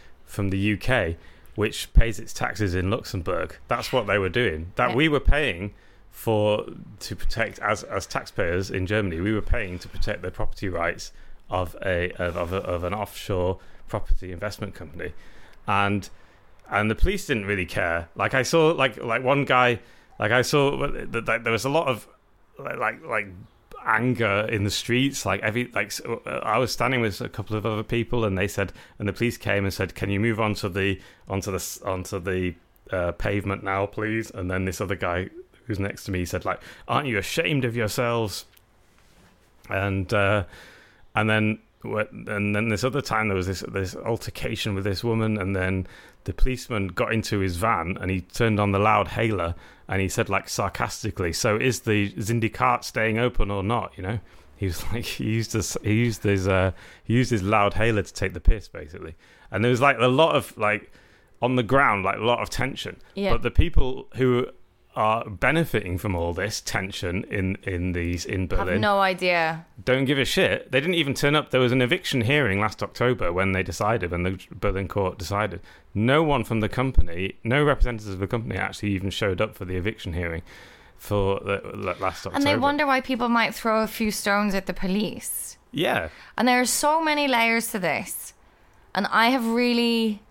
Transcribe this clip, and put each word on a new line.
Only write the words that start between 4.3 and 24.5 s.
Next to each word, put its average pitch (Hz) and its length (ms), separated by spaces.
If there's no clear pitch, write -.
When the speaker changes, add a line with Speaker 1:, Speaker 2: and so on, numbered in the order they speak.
Speaker 1:
That 123 140
Speaker 2:
Yeah. 113 60
Speaker 1:
we 156 120
were 147 120
paying 104 540
for, 107 540
to - 160
protect - 420
as, 107 260
as 98 220
taxpayers 92 640
in 92 160
Germany, 98 340
we 104 120
were 104 100
paying 95 380
to - 80
protect - 340
the 92 80
property - 380
rights 85 440
of 92 340
a, 87 280
of, 87 240
of 87 160
a, 95 60
of 87 260
an 90 100
offshore 95 640
property - 440
investment 98 420
company, 90 380
and, 101 420
and 107 200
the 110 40
police 185 320
didn't 110 200
really 98 200
care. 85 480
Like, 110 180
I 135 100
saw, 160 300
like, 131 300
like, 120 200
one 139 220
guy, 123 360
like, 107 140
I 123 100
saw 139 460
that, - 380
that 117 180
there 113 80
was 110 120
a 135 40
lot 151 200
of, 110 200
like, 139 200
like, 123 260
like, 110 220
anger 110 680